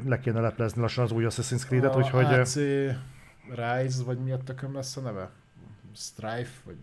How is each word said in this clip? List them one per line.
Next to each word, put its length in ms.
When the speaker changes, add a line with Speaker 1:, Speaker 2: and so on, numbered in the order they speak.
Speaker 1:
le 140
kéne 200
leplezni 420
lassan 220
az 80
új 180
Assassin's 380
Creed-et, 280
Speaker 2:
A 20
Speaker 1:
úgyhogy, 280
ö, 140
Speaker 2:
A 60
C 100
Rise, 560
vagy 120
mi 140
a 60
tököm 360
lesz 240
a 40
neve? 280
Strife, 560
vagy 200